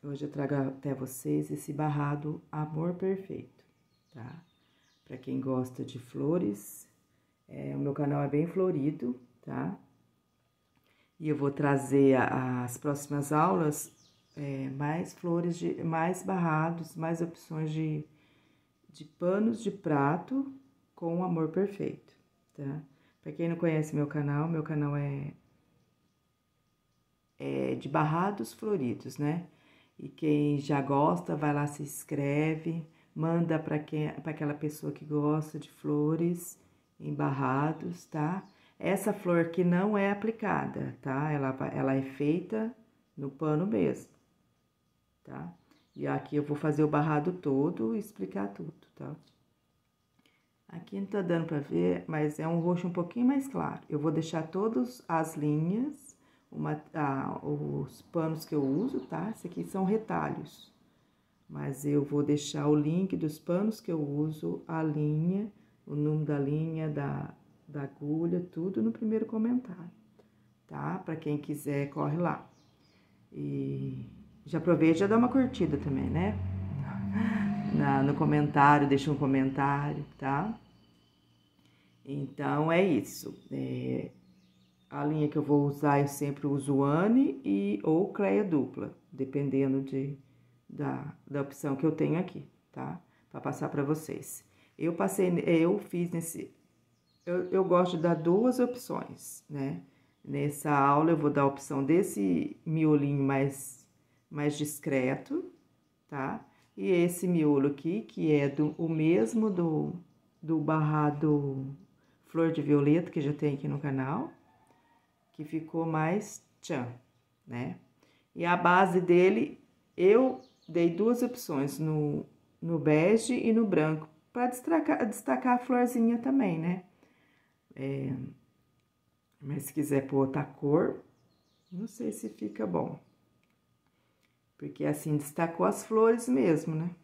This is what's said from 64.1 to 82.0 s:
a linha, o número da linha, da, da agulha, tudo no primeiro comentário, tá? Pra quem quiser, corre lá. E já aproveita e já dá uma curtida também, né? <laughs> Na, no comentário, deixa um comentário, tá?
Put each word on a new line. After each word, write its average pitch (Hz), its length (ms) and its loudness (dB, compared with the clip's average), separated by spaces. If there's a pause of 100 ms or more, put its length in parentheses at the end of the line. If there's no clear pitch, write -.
a 160 160 -4
linha, 156 680 0 (360)
o 143 80 -10
número 151 300 0
da 147 140 0
linha, 156 500 -2
da, 143 460 -6 (320)
da 143 160 -8
agulha, 160 580 -2 (120)
tudo 190 300 -4
no 226 100 0
primeiro 220 340 -2
comentário, 220 640 -2 (760)
tá? 151 380 -6
Pra 160 120 -6
quem 147 200 -4
quiser, 143 540 -4
corre 147 260 -4
lá. 170 320 -4 (840)
E 71 760 -6 (400)
já 170 120 -4
aproveita 160 380 6
e 165 40 2
já 202 60 4
dá 214 100 4
uma 247 120 6
curtida 240 480 2
também, 135 320 -2
né? 185 300 0 (640)
<laughs> - 720 0
Na, 139 280 4
no 143 120 4
comentário, 147 760 6
deixa 135 220 4
um 139 60 2
comentário, 139 880 0 (140)
tá? 147 400 -2 (1500)